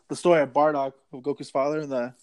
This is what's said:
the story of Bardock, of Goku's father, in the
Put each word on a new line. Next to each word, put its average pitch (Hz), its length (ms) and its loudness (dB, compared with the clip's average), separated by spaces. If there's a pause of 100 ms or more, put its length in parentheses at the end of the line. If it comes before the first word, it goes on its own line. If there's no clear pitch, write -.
the 143 80 -8
story 170 260 4
of 127 100 -4
Bardock, 147 420 0 (180)
of 127 100 -16
Goku's 143 280 -8
father, 147 300 -2
in 151 100 -10
the 127 320 -4